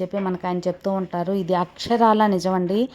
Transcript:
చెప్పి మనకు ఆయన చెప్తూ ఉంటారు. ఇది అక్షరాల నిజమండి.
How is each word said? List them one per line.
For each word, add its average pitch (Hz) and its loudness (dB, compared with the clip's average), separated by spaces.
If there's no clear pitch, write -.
చెప్పి 185 -6
మనకు 185 -4
ఆయన 180 -2
చెప్తూ 175 -4
ఉంటారు. 180 -4
ఇది 185 -2
అక్షరాల 220 2
నిజమండి. 185 0